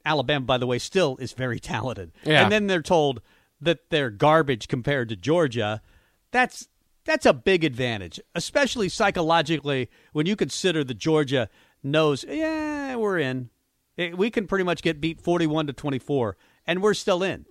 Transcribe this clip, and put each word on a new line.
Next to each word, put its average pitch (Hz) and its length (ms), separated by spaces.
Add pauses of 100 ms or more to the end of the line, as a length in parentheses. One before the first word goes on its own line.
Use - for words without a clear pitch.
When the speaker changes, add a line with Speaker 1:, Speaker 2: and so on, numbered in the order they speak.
Speaker 1:
Alabama, 143 400
by 127 140
the 123 80
way, 123 100
still 147 440
is 123 120
very 127 280
<laughs> - 140
talented. 107 360 (140)
Speaker 2:
Yeah. 147 180
Speaker 1:
And 113 100
then 208 140
they're 180 160
told 143 380 (400)
that 160 300
they're 143 200
garbage 139 560
compared 127 440
to 110 60
Georgia. 110 640 (500)
That's, - 340 (380)
that's 311 220
a 214 60
big 165 300
advantage, 117 580 (140)
especially 233 540
psychologically 160 1000 (240)
when 156 140
you 208 80
consider 160 480
that 127 160
Georgia 139 500 (320)
knows, 147 480
"Yeah, 302 680
we're 208 240
in. 131 300 (460)
It, 175 220
we 220 120
can 220 180
pretty 190 160
much 175 180
get 160 180
beat 160 200
forty-one 160 480
to 139 40
twenty-four, 131 640 (300)
and 180 160
we're 208 120
still 185 280
in." 135 280